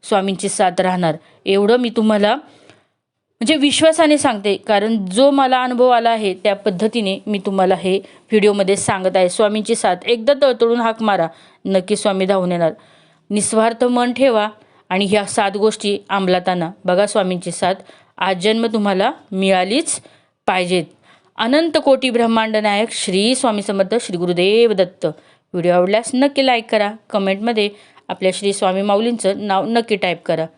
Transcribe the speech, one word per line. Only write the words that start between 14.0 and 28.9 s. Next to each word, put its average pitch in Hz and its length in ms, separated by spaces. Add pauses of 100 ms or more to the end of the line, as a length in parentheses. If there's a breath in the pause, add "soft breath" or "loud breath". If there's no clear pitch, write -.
ठेवा 233 360 (400 soft breath)
आणि 190 160
ह्या 202 200
सात 196 320
गोष्टी 202 420 (100)
अंमलात 185 400
आणा. 175 220 (140)
बघा, 185 220
स्वामींची 185 440
साथ 185 240 (440 soft breath)
आज 185 180
जन्म 220 300
तुम्हाला 208 460 (200)
मिळालीच 190 680 (460 soft breath)
पाहिजेत. 180 380 (520 soft breath)
अनंत 302 480
कोटी 262 260
ब्रह्मांड 226 460
नायक 214 340
श्री 208 440
स्वामी 220 280
समर्थ, 196 380
श्री - 160
गुरुदेव 185 560
दत्त. 185 320 (480 soft breath)
व्हिडिओ 175 200
आवडल्यास 196 420
नक्की 277 320
लाईक 233 240
करा, 208 220 (180)
कमेंटमध्ये 202 600 (380 loud breath)
आपल्या 185 260
श्री 202 180
स्वामी 190 300
माऊलींचं 208 640